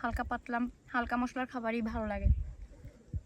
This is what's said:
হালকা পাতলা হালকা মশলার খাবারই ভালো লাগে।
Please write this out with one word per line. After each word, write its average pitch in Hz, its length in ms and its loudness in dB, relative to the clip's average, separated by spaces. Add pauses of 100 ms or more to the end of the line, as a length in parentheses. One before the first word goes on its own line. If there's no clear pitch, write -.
হালকা 240 220 0
পাতলা 240 360 -2 (340)
হালকা 240 240 2
মশলার 254 300 0
খাবারই 233 340 0
ভালো 226 260 -2
লাগে। 202 220 4 (960)